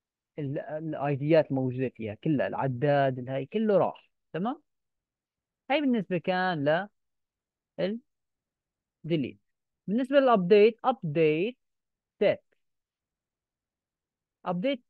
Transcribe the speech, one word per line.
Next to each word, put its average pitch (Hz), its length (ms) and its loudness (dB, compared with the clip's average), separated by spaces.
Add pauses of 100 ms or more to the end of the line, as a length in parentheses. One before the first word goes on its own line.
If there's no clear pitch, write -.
(380)
ال، 143 200 -6
الايديات 147 920 0
الموجودة 131 380 -2
فيها 107 260 -10
كلها، 127 320 0
العداد، 135 720 0
الهاي 131 280 -8
كله 208 320 0
راح. 110 320 -2 (220)
تمام؟ 233 300 -6 (1080)
هاي 294 100 2
بالنسبة 233 380 0
كان 185 460 -2
ل 170 240 2 (920)
ال 208 200 -4 (1080)
delete. 151 300 -4 (480)
بالنسبة 254 300 0
للابديت، 214 600 4 (100)
update 165 720 0 (680)
set. - 240 0 (2000)
Update 214 420 -2